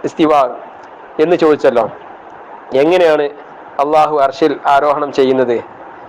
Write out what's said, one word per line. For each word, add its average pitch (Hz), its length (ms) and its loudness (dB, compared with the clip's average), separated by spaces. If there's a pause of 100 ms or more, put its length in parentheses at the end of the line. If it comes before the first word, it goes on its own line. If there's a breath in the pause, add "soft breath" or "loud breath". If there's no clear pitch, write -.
ഇസ്തിവ?" 156 300 -2 (880)
എന്ന് 165 160 2
ചോദിച്ചല്ലോ. 147 500 2 (920)
എങ്ങനെയാണ് 156 500 2 (520)
അള്ളാഹു 151 380 0
അർശിൽ 139 360 0 (140)
ആരോഹണം 143 440 0
ചെയ്യുന്നത്? 131 460 0 (520)